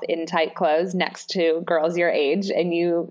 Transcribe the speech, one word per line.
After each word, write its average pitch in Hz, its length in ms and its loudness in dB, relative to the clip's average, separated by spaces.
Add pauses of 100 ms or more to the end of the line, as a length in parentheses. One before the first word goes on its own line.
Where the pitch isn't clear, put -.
in 165 160 -2
tight 160 300 0
clothes 175 400 0
next - 360 -4
to 165 360 2
girls 170 320 2
your 175 100 2
age, 156 400 2
and 175 240 0
you 170 380 0